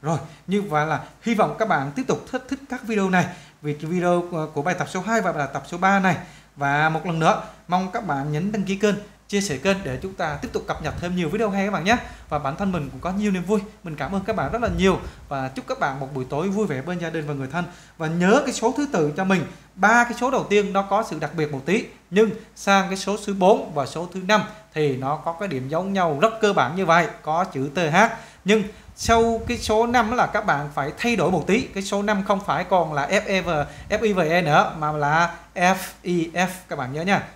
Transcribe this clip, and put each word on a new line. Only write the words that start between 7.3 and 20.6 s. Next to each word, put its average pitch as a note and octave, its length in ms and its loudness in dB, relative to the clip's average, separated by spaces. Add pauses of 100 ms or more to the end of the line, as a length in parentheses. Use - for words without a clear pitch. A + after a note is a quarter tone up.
mong F#3 220 0
các G#3+ 160 -6
bạn D3 260 -2
nhấn F3+ 200 -2
đăng G3 100 -2
ký G3 140 -2
kênh G#3 180 2 (360)
chia G3+ 100 0
sẻ D#3 160 -4
kênh F#3+ 280 0
để C3 180 -4
chúng F#3+ 120 -8
ta D3+ 280 -4
tiếp - 100 -8
tục - 140 -4
cập - 160 -6
nhật C#3+ 180 -4
thêm F3+ 160 -4
nhiều E3+ 120 0
video G#3+ 220 0
hay G3 140 0
các G#3 60 0
bạn E3 140 -2
nhé. A3 120 4 (320)
Và D3+ 100 -2
bản C#3+ 180 -4
thân F#3+ 160 -2
mình D3+ 180 -2
cũng C3 100 -14
có E3 100 -4
nhiều G3+ 200 0
niềm F3+ 140 -2
vui. G#3 160 2 (220)
Mình D#3+ 140 -10
cảm D3 180 -6
ơn F#3+ 100 -2
các G#3+ 120 -2
bạn D3+ 160 -2
rất A#3 100 -2
là A3 60 0 (100)
nhiều F3+ 200 4 (300)
và C3+ 200 -4
chúc F3+ 180 -10
các - 140 -6
bạn C#3 200 -2
một C3+ 140 -6
buổi C3 100 -4
tối D3 240 -2
vui G3+ 180 0
vẻ C3 160 -4
bên F3 160 -6
gia E3 120 -6
đình D#3+ 160 -4
và D3 80 -4
người C3+ 180 -6
thân. F3+ 120 -2 (340)
Và D#3+ 80 -4
nhớ F3+ 400 6
cái A#3 80 -4
số A#3+ 220 0
thứ D4 160 -2
tự D3+ 240 2
cho F#3+ 80 -2
mình. F#3 200 2 (300)
Ba A3+ 300 4
cái A#3 160 -6
số B3+ 100 0
đầu A#3+ 200 0
tiên G3+ 220 4